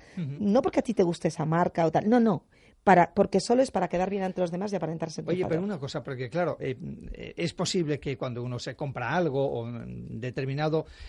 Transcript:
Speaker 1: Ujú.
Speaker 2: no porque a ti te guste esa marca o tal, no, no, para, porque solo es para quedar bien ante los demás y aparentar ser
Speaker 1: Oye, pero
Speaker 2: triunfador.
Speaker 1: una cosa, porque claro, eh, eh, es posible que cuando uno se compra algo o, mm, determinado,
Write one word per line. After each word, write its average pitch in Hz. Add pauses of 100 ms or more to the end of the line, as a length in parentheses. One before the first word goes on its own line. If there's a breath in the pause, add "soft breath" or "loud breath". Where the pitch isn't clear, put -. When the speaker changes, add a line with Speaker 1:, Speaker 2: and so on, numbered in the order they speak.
(180 loud breath)
Speaker 1:
Ujú. 147
Speaker 2:
no 208
porque 359
a -
ti 226
te 202
guste 170
esa 160
marca 165
o 160
tal, 180
no, 240
no, 226 (400 soft breath)
para, 175
porque 196
solo 247
es 254
para -
quedar 185
bien 202
ante 185
los 170
demás 190
y 202
aparentar 160
ser -
Speaker 1:
Oye, 170
pero 180
Speaker 2:
triunfador. 165
Speaker 1:
una 202
cosa, 135
porque 127
claro, 160
eh, - (360)
eh, -
es 170
posible 165
que 139
cuando 120
uno 123
se 135
compra 131
algo 147
o, 120
mm, 120
determinado, 143 (240 loud breath)